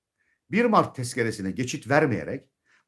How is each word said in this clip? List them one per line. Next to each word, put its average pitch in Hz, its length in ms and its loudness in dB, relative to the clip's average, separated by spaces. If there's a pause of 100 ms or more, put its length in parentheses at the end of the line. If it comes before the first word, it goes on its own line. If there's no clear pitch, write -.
(520)
bir 226 140 2
Mart 190 300 4
tezkeresine 113 560 -4
geçit 123 380 -6
vermeyerek 127 580 0 (400)